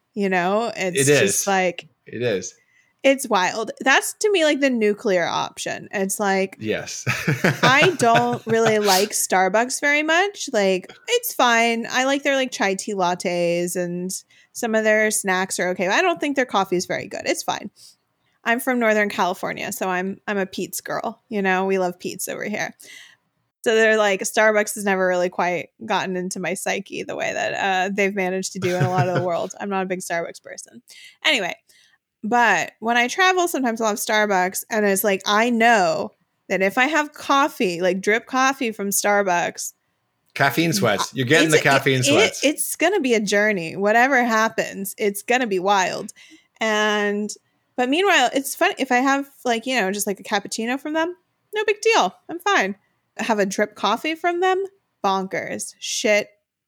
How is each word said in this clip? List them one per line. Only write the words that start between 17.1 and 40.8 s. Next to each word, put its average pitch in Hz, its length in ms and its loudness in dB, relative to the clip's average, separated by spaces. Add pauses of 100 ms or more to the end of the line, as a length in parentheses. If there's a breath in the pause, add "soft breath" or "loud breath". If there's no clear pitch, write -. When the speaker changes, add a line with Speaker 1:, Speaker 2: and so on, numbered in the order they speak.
Speaker 1:
It's - 180 -2
fine. - 260 -6 (760 loud breath)
I'm 233 140 0
from 254 200 -2
Northern 214 300 2
California, 190 640 -4
so 196 160 -6
I'm, 185 400 -4
I'm 208 100 -4
a 190 80 0
Peet's - 360 -8
girl, - 480 -8
you 208 140 -2
know? 190 220 0
We 190 120 0
love 180 220 -2
Peet's - 280 -8
over - 160 -8
here. - 300 -6 (880 loud breath)
So 226 120 2
they're 220 200 4
like, 208 240 2
Starbucks 214 560 2
has 208 80 -8
never 190 240 2
really 180 220 0
quite 175 400 -2 (160)
gotten 185 320 -2
into 185 240 -6
my 170 120 -4
psyche 196 500 -6
the - 120 -8
way - 160 -2
that, - 220 -4
uh, 190 400 0
they've 196 200 0
managed 190 400 -4
to 196 60 -10
do 180 160 -2
in 180 80 0
a 180 60 2
lot 180 180 2
of 180 80 -2
the 175 80 0
Speaker 2:
<laughs> - 20 -2
Speaker 1:
world. 175 360 -4
I'm 202 80 -6
not 190 140 -2
a - 20 -2
big 185 140 -6
Starbucks 170 440 -8
person. - 380 -20 (420 loud breath)
Anyway, 220 320 0 (680 soft breath)
but 214 600 4
when 233 160 0
I 240 100 2
travel, 370 400 2
sometimes 247 320 -2
I'll 226 80 0
have 214 100 0
Starbucks, 202 720 0
and 214 160 2
it's 196 200 2
like, 196 200 2
I 214 240 2
know 220 640 4 (380)
that 185 120 0
if 190 160 2
I 254 100 4
have 302 260 0
coffee, 277 680 0
like, 185 200 0
drip 220 240 0
coffee 262 480 0
from 202 160 -6
Starbucks 196 840 0 (600)
Speaker 2:
Caffeine 151 400 2
sweats. 107 400 0